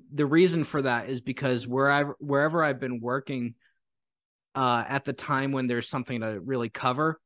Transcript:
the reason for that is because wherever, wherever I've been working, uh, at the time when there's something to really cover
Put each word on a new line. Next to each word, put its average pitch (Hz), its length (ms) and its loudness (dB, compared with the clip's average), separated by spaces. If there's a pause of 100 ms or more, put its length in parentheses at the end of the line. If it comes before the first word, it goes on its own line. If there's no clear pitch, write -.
(140)
the 147 120 2
reason 165 400 4
for 143 160 -2
that 120 260 0
is 127 140 -6
because 127 440 -2
wherever, 139 540 2
wherever 147 420 2
I've 135 200 0
been 127 180 -6
working, 123 560 -4 (1000)
uh, 123 320 2
at 135 160 -2
the 131 100 -4
time 139 380 -2
when 131 140 0
there's 120 240 -2
something 123 320 -6
to 110 180 -4
really 120 300 -2
cover 147 560 -2